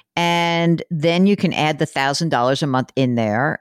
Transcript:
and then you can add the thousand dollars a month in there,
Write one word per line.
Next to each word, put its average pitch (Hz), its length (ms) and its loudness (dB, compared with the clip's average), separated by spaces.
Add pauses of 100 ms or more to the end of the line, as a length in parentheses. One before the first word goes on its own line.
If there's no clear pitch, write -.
(140)
and 170 760 0
then 170 360 2
you 202 80 4
can 185 180 -2
add 151 280 -2
the 156 60 0
thousand 143 420 -2
dollars 135 340 0
a 160 40 -2
month 127 280 -2
in 127 220 0
there, 117 440 -2